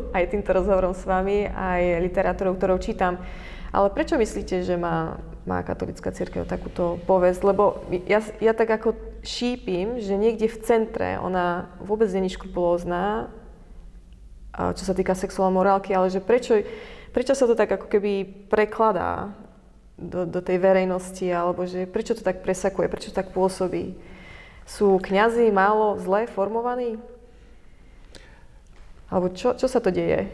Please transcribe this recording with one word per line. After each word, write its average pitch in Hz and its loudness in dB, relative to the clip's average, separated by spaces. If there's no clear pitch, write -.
<laughs> - -4
aj 180 2
týmto 180 -2
rozhovorom 185 2
s - -12
vami, 196 0
aj 180 0
literatúrou, 185 0
ktorou 185 2
čítam. 180 -2
Ale 196 4
prečo 294 0
myslíte, 196 -2
že 180 0
má, 170 -2
má 185 -2
katolícka - -6
cirkev 175 -6
takúto 180 -4
povesť? 180 4
Lebo 196 4
ja, 208 2
ja 220 4
tak 226 2
ako 220 0
šípim, 240 -4
že 196 -2
niekde 220 2
v - -14
centre 220 0
ona 180 -2
vôbec 208 0
není 190 0
škrupulózna, 180 -2
a 180 -4
čo - -12
sa 190 -2
týka 185 0
sexuálnej 190 0
morálky, 196 4
ale 185 4
že 185 -2
prečo, 233 2
prečo 247 2
sa 262 4
to 233 4
tak 208 2
ako 196 -2
keby 196 0
prekladá 208 2
do, 175 -4
do 180 -4
tej 180 2
verejnosti, 185 2
alebo 180 0
že 185 -4
prečo 214 -4
to 220 -2
tak 185 -2
presakuje, 185 0
prečo - -10
to 190 0
tak 190 -10
pôsobí? 185 -2
Sú 196 4
kňazi 226 4
málo 208 4
zle 190 0
formovaní? 233 -4
Alebo 180 0
čo, 247 0
čo 262 0
sa 247 2
to 233 2
deje? 175 2